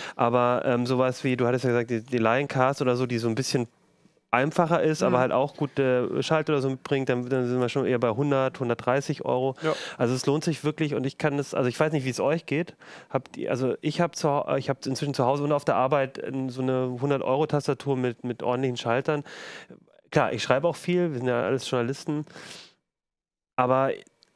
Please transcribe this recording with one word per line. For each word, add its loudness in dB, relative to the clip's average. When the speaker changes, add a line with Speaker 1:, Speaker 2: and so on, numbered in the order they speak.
Speaker 1:
Aber, 4
ähm, 2
sowas 0
wie, 2
du 2
hattest 2
ja 4
gesagt, 2
die, -2
die -2
Lioncast 2
oder 2
so, 0
die 0
so 0
ein 0
bisschen 0
einfacher 2
ist, 2
aber 4
Speaker 2:
Mhm. 4
Speaker 1:
halt 2
auch 0
gute 0
Schalter 0
oder 2
so 0
mitbringt, -2
dann, 0
dann 0
sind 0
wir 0
schon 0
eher 2
bei 2
hundert, 0
hundertdreißig -2
Euro. -2
Speaker 2:
Ja. 0
Speaker 1:
Also 2
es -4
lohnt 2
sich -2
wirklich -2
und -2
ich -6
kann 0
das, -4
also 2
ich 0
weiß 2
nicht, 0
wie -2
es -4
euch 0
geht. -4
Habt -4
ihr, -4
also 0
ich -2
hab -2
zu 0
Hau-, 0
ich -4
hab -4
inzwischen -2
zu 0
Hause 2
und 0
auf 0
der 2
Arbeit, 0
ähm, -6
so -6
eine 0
hundert 2
Euro 0
Tastatur 0
mit, -2
mit -6
ordentlichen 0
Schaltern. 0
Klar, 4
ich -4
schreibe 2
auch 0
viel, 0
wir -4
sind -2
ja 2
alles -2
Journalisten. -2
Aber, 2